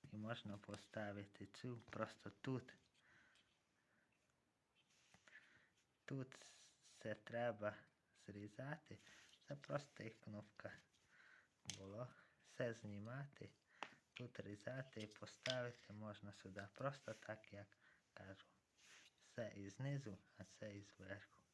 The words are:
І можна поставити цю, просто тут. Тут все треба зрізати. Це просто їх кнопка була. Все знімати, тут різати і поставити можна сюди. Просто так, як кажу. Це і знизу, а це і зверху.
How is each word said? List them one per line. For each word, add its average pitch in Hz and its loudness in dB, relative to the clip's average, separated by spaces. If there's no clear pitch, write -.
І - -6
можна 107 2
поставити 101 -2
цю, 123 -2
просто - 2
тут. 127 4
Тут 135 2
все - 2
треба 110 6
зрізати. 107 -2
Це 143 0
просто 143 2
їх 113 -2
кнопка - -4
була. 98 -2
Все 120 2
знімати, 110 -4
тут - -2
різати 113 -2
і 107 -2
поставити 120 2
можна 104 -4
сюди. 98 -6
Просто 139 2
так, - -4
як 101 -4
кажу. 95 -8
Це 110 2
і 101 0
знизу, 131 2
а 98 -6
це 104 -4
і 101 -4
зверху. - -6